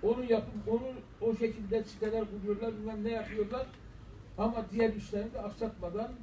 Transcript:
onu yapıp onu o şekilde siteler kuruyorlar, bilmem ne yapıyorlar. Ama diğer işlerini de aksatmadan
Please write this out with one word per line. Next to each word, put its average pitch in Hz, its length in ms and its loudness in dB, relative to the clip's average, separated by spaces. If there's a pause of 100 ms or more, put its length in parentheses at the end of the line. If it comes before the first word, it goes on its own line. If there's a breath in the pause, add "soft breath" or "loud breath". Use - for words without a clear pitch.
onu 240 200 4
yapıp 220 440 2
onu 240 240 2 (300)
o 226 140 4
şekilde 220 480 2
siteler 220 420 0
kuruyorlar, 208 520 -2
bilmem 214 260 -4
ne 233 80 2
yapıyorlar. 214 560 0 (720)
Ama 226 340 2
diğer 226 220 6
işlerini 214 400 -4
de 202 80 -4
aksatmadan 208 720 -4 (120)